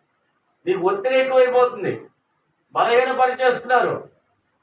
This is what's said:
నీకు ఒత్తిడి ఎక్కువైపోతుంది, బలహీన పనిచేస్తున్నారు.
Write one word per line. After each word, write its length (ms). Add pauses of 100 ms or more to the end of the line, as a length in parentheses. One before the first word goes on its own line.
(640)
నీకు 220
ఒత్తిడి 300
ఎక్కువైపోతుంది, 880 (680)
బలహీన 380
పనిచేస్తున్నారు. 1000 (540)